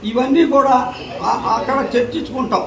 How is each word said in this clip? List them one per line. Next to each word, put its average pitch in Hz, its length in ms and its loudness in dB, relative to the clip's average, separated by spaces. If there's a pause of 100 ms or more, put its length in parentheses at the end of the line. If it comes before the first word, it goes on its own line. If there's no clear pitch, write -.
ఇవన్నీ 262 420 2
కూడా 269 480 2 (300)
ఆ, - 360 0
అక్కడ 262 380 -2
చర్చించుకుంటాం. 240 680 -2